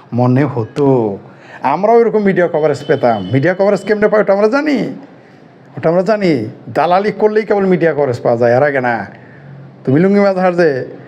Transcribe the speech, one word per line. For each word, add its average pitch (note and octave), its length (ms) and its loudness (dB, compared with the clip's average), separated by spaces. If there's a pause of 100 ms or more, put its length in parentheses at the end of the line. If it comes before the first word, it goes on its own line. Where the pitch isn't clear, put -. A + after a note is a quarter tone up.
(120)
মনে B2 320 2
হতো, B2 760 -2 (440)
আমরাও G3+ 380 2
এরকম G#3+ 220 0
মিডিয়া F3+ 300 2
কভারেজ D3+ 340 -2
পেতাম। A2+ 460 0
মিডিয়া C#3+ 220 0
কভারেজ G3 280 0
কেমনে G#3 260 0
পাই G#3+ 120 2
ওটা G3+ 120 0
আমরা G3+ 160 2
জানি, C#4 440 -2 (840)
ওটা D#3+ 140 0
আমরা F3+ 120 2
জানি। F3+ 460 0 (200)
দালালি F3 440 0
করলেই G#3+ 320 0
কেবল G3+ 220 0
মিডিয়া E3 260 2
কভারেজ C3+ 280 -2
পাওয়া B2 180 0
যায়, A#2+ 180 4
এর B2+ 60 2
আগে C#3 180 0
না। A#2 260 -2 (760)
তুমি C3+ 160 2
লুঙ্গি G3 200 2
মাজার F#3 360 0
যে C#3+ 280 0 (240)